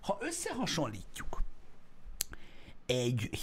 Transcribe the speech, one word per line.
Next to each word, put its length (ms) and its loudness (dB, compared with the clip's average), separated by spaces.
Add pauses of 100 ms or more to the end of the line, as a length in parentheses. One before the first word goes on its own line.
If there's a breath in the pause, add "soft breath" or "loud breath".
ha 200 0
összehasonlítjuk 1200 0 (1400 loud breath)
egy 420 4 (140)